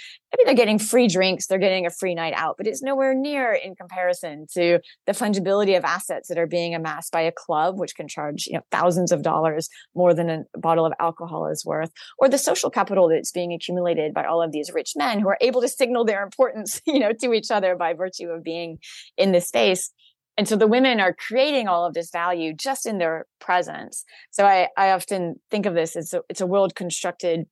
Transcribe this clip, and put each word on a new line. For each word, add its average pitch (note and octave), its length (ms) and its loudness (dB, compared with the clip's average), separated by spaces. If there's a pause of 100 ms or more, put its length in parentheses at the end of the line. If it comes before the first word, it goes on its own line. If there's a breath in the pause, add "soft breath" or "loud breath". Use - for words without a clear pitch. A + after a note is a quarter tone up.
(320 loud breath)
Maybe B4 120 6
they're E4+ 100 4
getting G#3+ 240 4
free A#3 300 4
drinks, F#3 380 2
they're F#3+ 120 0
getting F#3 280 2
a E3+ 40 -2
free F3+ 240 -4
night E3 220 -4
out, D#3+ 200 -2
but G3+ 100 -6
it's C4+ 160 -4
nowhere C4+ 320 0
near C4+ 380 -2
in F#3+ 220 -4
comparison F3+ 800 -6
to E3+ 240 4 (280 loud breath)
the G3 60 -2
fungibility G3 640 2
of F3 80 0
assets E3+ 440 -4
that E3 100 -4
are E3+ 80 0
being E3+ 280 -4
amassed D#3+ 380 -8
by E3 100 0
a E3 100 0
club, E3+ 460 -2
which F3 180 -8
can D3+ 120 -12
charge, D3+ 380 -8
you - 80 -10
know, - 160 -6
thousands F3 420 2
of D3 100 0
dollars D#3 460 0 (260 loud breath)
more F3 200 4
than E3+ 160 -2
a D#3+ 140 -4 (140)
bottle E3 280 2
of E3 140 0
alcohol E3 480 -4
is D#3 160 -6
worth, D#3+ 260 -4 (280 loud breath)
or C4+ 100 6
the C4 100 4
social - 320 0
capital F#3+ 380 4
that's D#3+ 240 0
being F3 200 -4
accumulated E3+ 640 -2
by D#3+ 100 -2
all E3+ 180 0
of E3 100 -4
these D3+ 200 -6
rich - 240 -6
men B3 240 0
who G3 80 2
are G3 120 2
able B3 200 2
to A#3+ 80 0
signal A#3+ 360 0
their G3+ 180 0
importance, G#3+ 600 -2
<laughs> - 40 -4
you D4+ 120 2
know, A3 140 2
to A#3 200 -2
each G#3+ 180 0
other F#3+ 260 2
by F3 180 -2
virtue F3+ 340 -8
of E3 160 -10
being E3 340 -8 (380 loud breath)
in G3 160 4
this F3 160 2
space. G#3 440 0 (480 soft breath)
And G#3 80 0
so G#3+ 80 2
the G#3+ 100 4
women B3 340 4
are F#3 120 2
creating B3+ 560 0
all F3 160 0
of E3+ 80 -2
this E3+ 180 -6
value E3+ 440 -4
just C4+ 320 -6
in A3 100 -4
their E3 300 -2 (140)
presence. - 640 -4 (260 loud breath)
So G3+ 160 4
I, F#3+ 300 6
I G3 140 4
often F3+ 460 0 (140)
think G#3 160 -2
of F#3 80 -2
this E3 220 0
as E3 180 -8
a, F3 160 -2
it's - 100 -8
a F#3 60 0
world F#3+ 280 2
constructed F3 760 -4